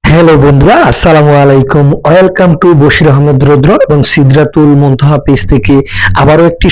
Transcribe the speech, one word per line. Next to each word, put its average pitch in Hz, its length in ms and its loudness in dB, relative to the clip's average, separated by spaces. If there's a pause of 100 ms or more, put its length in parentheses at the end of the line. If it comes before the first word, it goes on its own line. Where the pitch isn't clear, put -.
(140)
হ্যালো 165 200 2 (120)
বন্ধুরা, 147 300 2 (160)
আসসালামু 151 400 0 (100)
আলাইকুম। 139 440 0 (280)
Welcome 185 460 0
to 180 80 0 (140)
বশির 151 300 0
আহমেদ 143 260 0 (100)
রৌদ্র 143 220 0 (160)
এবং 151 120 0 (120)
সিদরাতুল 147 600 0 (120)
মুনতাহা 143 440 0
পেজ 143 140 -2 (120)
থেকে 139 220 0 (460)
আবারও 151 300 2
একটি 180 200 -4